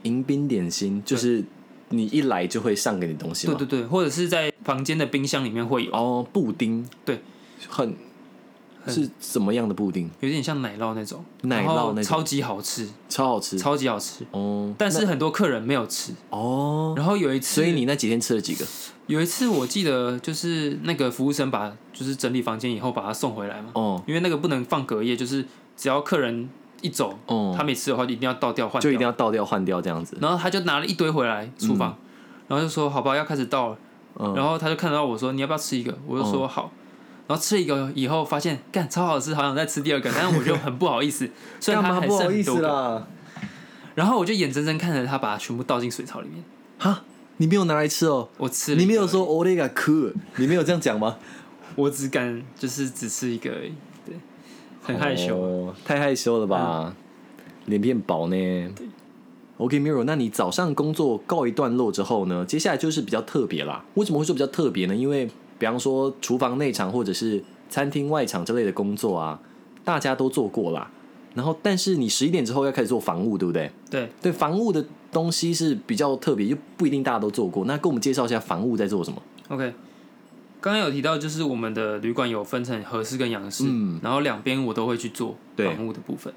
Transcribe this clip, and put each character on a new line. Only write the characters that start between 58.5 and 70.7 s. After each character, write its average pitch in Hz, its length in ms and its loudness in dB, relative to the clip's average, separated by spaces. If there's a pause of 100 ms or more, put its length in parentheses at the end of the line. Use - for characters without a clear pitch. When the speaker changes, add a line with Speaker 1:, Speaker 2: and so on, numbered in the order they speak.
Speaker 2:
对。 233 120 -12 (680)
Speaker 1:
OK，Miro， 143 460 2
那 151 120 2
你 123 140 2
早 95 220 0
上 165 240 0
工 151 180 0
作 139 260 2
告 156 280 0
一 117 40 0
段 120 240 0
落 120 160 2
之 98 120 0
后 101 220 2
呢？ 90 200 0
接 151 140 -2
下 175 120 2
来 139 60 0
就 160 140 0
是 156 100 0
比 107 80 -4
较 110 120 0
特 113 260 0
别 73 160 -4
啦。 73 200 -6 (120)
为 202 100 4
什 202 60 -2
么 147 80 2
会 156 60 2
说 165 100 2
比 127 40 -4
较 139 80 4
特 143 220 2
别 92 160 0
呢？ 95 100 0
因 127 140 2
为 139 180 0 (300)
比 113 80 0
方 120 140 0
说 135 420 2
厨 123 160 0
房 127 200 2
内 139 140 2
场 95 200 -2
或 120 120 0
者 95 80 0
是 104 320 0 (260)
餐 143 200 0
厅 143 200 -2
外 147 160 2
场 90 200 -4
之 110 80 -2
类 120 100 2
的 98 80 2
工 101 240 -2
作 101 220 0
啊， 78 220 -4 (440)
大 160 160 0
家 131 140 2
都 131 160 2
做 127 180 0
过 92 240 -2